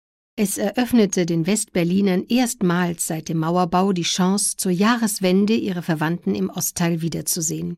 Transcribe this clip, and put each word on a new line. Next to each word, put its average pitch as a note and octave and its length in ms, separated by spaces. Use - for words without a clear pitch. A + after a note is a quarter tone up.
Es G#3 200
eröffnete G3+ 680
den E3 220
Westberlinern F#3 800
erstmals F3+ 800
seit D#3+ 200
dem D#3+ 120
Mauerbau F3+ 520
die F3 120
Chance, F#3+ 540
zur F#3 140
Jahreswende G#3 840
ihre G3 280
Verwandten E3 540
im F#3+ 140
Ostteil E3+ 520
wiederzusehen. E3 760